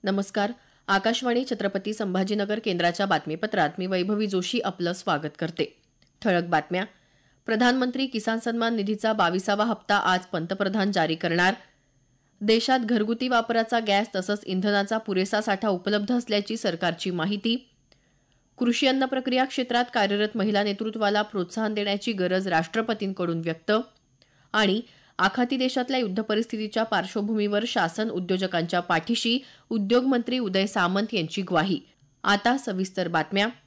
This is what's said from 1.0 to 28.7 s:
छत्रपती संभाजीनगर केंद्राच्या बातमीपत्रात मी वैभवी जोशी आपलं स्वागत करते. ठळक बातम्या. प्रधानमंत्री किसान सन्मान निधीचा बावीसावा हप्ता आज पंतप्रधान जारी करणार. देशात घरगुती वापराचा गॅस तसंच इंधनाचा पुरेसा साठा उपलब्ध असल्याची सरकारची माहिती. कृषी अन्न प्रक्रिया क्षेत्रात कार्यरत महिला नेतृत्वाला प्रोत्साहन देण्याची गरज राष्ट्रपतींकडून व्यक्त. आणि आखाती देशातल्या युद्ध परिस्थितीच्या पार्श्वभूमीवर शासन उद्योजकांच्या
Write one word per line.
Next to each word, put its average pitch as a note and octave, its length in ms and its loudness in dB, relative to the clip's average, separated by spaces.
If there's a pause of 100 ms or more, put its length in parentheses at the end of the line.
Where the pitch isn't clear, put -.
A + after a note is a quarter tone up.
छत्रपती G3+ 420 -2
संभाजीनगर G3+ 640 0
केंद्राच्या F3 460 0
बातमीपत्रात D#3 720 0
मी F#3 80 -4
वैभवी F#3+ 420 0
जोशी F#3+ 320 -2
आपलं F3+ 340 -4
स्वागत D#3 460 -4
करते. E3 260 -4 (560)
ठळक F3 220 2
बातम्या. F3 400 -2 (640)
प्रधानमंत्री B3 580 2
किसान A3+ 340 -2
सन्मान A#3 360 -2
निधीचा G#3+ 380 0
बावीसावा G3+ 520 2
हप्ता A3 300 0
आज F#3 300 2
पंतप्रधान F#3+ 680 -2
जारी E3 240 2
करणार. F3 380 2 (880)
देशात A3+ 380 4
घरगुती A#3 480 0
वापराचा A#3 520 2
गॅस G#3+ 360 2
तसंच G3+ 300 -2
इंधनाचा G3+ 520 0
पुरेसा G3+ 440 0
साठा G#3 280 0
उपलब्ध G#3 480 0
असल्याची G#3+ 400 -2
सरकारची F3 540 -2
माहिती. G3+ 440 0 (1040)
कृषी A#3+ 300 2
अन्न C4 180 2
प्रक्रिया C4 400 0
क्षेत्रात B3 480 -2
कार्यरत G#3 440 0
महिला G#3 260 2
नेतृत्वाला G#3 580 0
प्रोत्साहन G#3 520 -4
देण्याची G#3 400 -2
गरज F#3 340 0
राष्ट्रपतींकडून F#3 960 -2
व्यक्त. E3 300 -4 (840)
आणि G#3 280 2 (380)
आखाती B3 380 6
देशातल्या B3+ 420 0
युद्ध G#3+ 220 0
परिस्थितीच्या G#3+ 640 0
पार्श्वभूमीवर G#3 840 0
शासन G#3+ 420 0
उद्योजकांच्या F3+ 680 -2